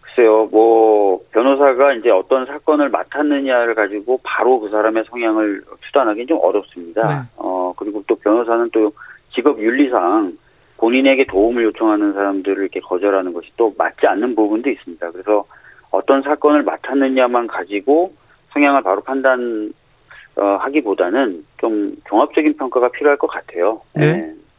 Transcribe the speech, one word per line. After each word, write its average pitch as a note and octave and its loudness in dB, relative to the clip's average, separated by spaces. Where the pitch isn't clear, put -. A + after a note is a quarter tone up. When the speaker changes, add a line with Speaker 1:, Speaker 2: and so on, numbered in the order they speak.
Speaker 1:
글쎄요, A2 4
뭐, A2 4
변호사가 C3+ 2
이제 A#2 0
어떤 A#2+ 2
사건을 D3 -2
맡았느냐를 C3+ -2
가지고 G#2+ -2
바로 B2 0
그 G#2+ -8
사람의 A2 0
성향을 A2 -2
추단하기는 A#2+ -2
좀 D#3 0
어렵습니다. F#2 -2
Speaker 2:
네. C3+ -6
Speaker 1:
어, F#2 -6
그리고 G2+ -8
또 A2+ 2
변호사는 A#2 0
또 G#2+ 2
직업 B2+ 0
윤리상 A2 0
본인에게 C3 2
도움을 A2+ 2
요청하는 G#2 0
사람들을 G2 -2
이렇게 F#2+ -4
거절하는 F#2 -2
것이 E2+ -12
또 A2+ 0
맞지 - 0
않는 A2+ 0
부분도 A2 0
있습니다. F2 -10
그래서 G2+ -2
어떤 C3+ 0
사건을 D3 2
맡았느냐만 B2+ 0
가지고 G2+ -2
성향을 C#3+ 2
바로 G2 0
판단, B2 -2
어, G2+ 0
하기보다는 G#2+ -2
좀 G#2+ -2
종합적인 D3 0
평가가 B2 0
필요할 C#3+ 0
것 D#3 -4
같아요. G2 -4
Speaker 2:
네. D3+ 2
Speaker 1:
네. - -8